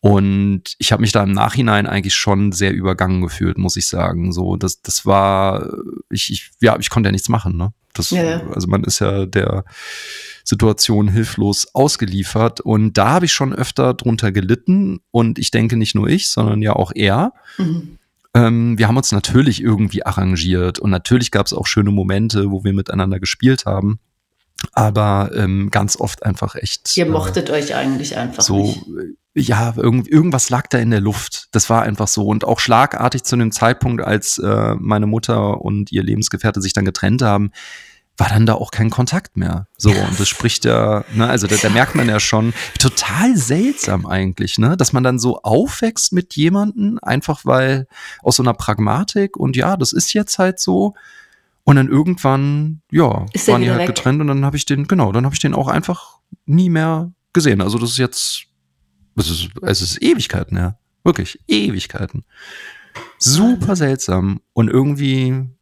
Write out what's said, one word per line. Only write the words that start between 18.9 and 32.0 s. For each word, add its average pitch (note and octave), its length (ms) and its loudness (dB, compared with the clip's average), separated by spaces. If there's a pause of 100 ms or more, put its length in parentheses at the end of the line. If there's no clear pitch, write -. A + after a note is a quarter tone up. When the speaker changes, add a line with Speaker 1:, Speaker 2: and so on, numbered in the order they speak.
Speaker 1:
uns - 140 -2
natürlich A2+ 500 2
irgendwie G#2 420 0
arrangiert. F2+ 760 0
Und G2+ 120 0
natürlich A#2 400 2
gab's G2+ 240 0
auch - 120 -4
schöne G2+ 240 2
Momente, G2+ 600 0
wo G2 140 -4
wir G2 100 2
miteinander F#2+ 440 -2
gespielt B2 480 0
haben. G2+ 320 -2 (720)
Aber, G#2 640 2
ähm, G2 360 0
ganz G2+ 260 0
oft - 280 -6
einfach G2+ 300 -4
echt, - 420 -6
Speaker 2:
Ihr F3 100 2
Speaker 1:
äh, - 40 -2
Speaker 2:
mochtet D#3+ 400 -2
euch D3 240 -4
eigentlich C3+ 420 -4
einfach B2 260 -4
Speaker 1:
so, G#2 160 0
Speaker 2:
nicht. G#2+ 300 -2
Speaker 1:
äh, - 520 -8
ja, A#2 360 0
irgend-, A#2+ 320 2
irgendwas D#3 400 4
lag B2+ 200 0
da C3 100 0
in A#2 120 2
der G#2+ 120 4
Luft. - 500 -4
Das - 160 2
war A2+ 140 2
einfach G#2+ 260 -2